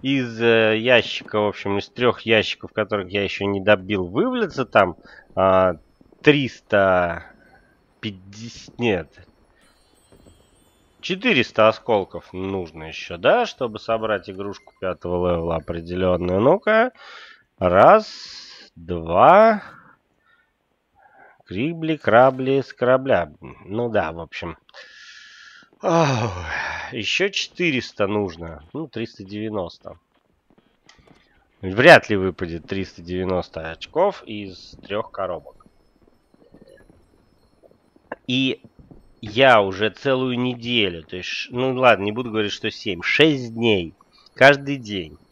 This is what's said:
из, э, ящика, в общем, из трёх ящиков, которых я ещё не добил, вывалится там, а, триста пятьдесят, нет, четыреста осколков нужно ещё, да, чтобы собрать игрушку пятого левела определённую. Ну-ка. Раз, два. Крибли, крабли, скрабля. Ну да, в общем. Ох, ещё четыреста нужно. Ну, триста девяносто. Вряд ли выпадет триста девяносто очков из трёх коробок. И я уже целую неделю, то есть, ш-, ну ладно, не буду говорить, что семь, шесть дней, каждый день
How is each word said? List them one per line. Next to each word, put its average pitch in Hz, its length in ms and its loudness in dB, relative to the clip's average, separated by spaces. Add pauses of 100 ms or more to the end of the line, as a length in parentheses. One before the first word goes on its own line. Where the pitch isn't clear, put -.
из, 131 360 -4
э, 113 380 4
ящика, 113 600 0
в 104 80 0
общем, 101 320 -4
из - 100 -12
трёх 120 320 -2
ящиков, - 500 0
которых 101 380 -4
я 101 140 -2
ещё 98 220 -6
не 101 140 -2
добил, 95 460 0
вывалится 180 580 -4
там, 95 320 2 (380)
а, 92 440 2 (440)
триста 98 1040 0 (760)
пятьдесят, 101 760 -16
нет, 98 320 -2 (1900)
четыреста 180 680 2
осколков 101 640 -4
нужно 92 500 -8
ещё, 80 340 -14
да, 190 300 2
чтобы 110 320 -8
собрать 110 500 -4
игрушку 98 500 -12
пятого 90 520 -4
левела 85 240 -2
определённую. 90 840 -2
Ну-ка. 214 520 2 (680)
Раз, - 1160 2
два. 101 880 4 (1800)
Крибли, 160 500 -6
крабли, 131 680 2
скрабля. 123 720 0 (320)
Ну 117 240 -4
да, 95 220 -2
в 85 80 -12
общем. 82 360 -12 (1300)
Ох, 123 600 0 (480)
ещё 127 340 -4
четыреста 143 800 -4
нужно. 85 640 -6
Ну, 151 160 -10
триста 113 380 -12
девяносто. 104 720 -10 (1600)
Вряд 113 500 6
ли 107 60 2
выпадет 87 520 -4
триста 95 340 -8
девяносто 90 680 -6
очков 170 560 -4
из 101 560 -16
трёх 104 300 -8
коробок. - 540 -10 (2500)
И 131 340 -2 (580)
я 113 420 6
уже 98 280 -2
целую 131 500 -2
неделю, 117 640 -4
то - 140 -14
есть, 90 100 -10
ш-, - 240 -10
ну 127 240 -2
ладно, 117 300 4
не 104 80 -4
буду 120 180 -8
говорить, 107 220 -2
что 110 180 -8
семь, 87 300 -8
шесть 135 520 0
дней, 107 400 -2 (420)
каждый 139 420 2
день 95 400 -10 (140)